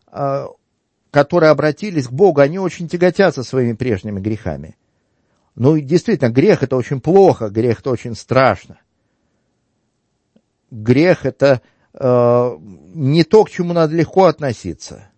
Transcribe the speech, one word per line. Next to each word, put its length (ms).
э, 360
которые 380
обратились 560
к 60
Богу, 280
они 200
очень 280
тяготятся 540
своими 300
прежними 480
грехами. 560
Ну 180
и 80
действительно, 480
грех — 340
это 120
очень 240
плохо, 480
грех — 320
это 100
очень 240
страшно. 640
Грех — 560
это, 360
э, 640
не 300
то, 180
к 80
чему 220
надо 240
легко 300
относиться. 920